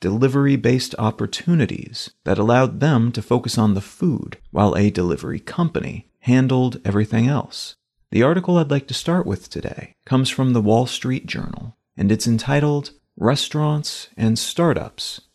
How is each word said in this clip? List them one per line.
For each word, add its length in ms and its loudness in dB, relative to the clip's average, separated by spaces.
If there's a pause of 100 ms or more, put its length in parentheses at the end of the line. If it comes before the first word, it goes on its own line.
delivery-based 1000 2
opportunities 1120 -2 (140)
that 120 2
allowed 440 2
them 320 2
to 80 -4
focus 360 -2
on 160 4
the 80 0
food 560 -4 (140)
while 240 2
a 140 4
delivery 500 -2
company 680 -4 (100)
handled 640 2
everything 440 2
else. 480 -6 (340)
The 140 2
article 340 2
I'd 140 2
like 160 0
to 80 -6
start 320 -2
with 200 -6
today 460 -10 (120)
comes 220 0
from 260 0
the 80 2
Wall 260 4
Street 400 -6
Journal, 480 -10 (200)
and 160 2
it's 140 0
entitled, 640 0 (240)
"Restaurants 1040 -2
and 220 2
Startups 800 -2 (140)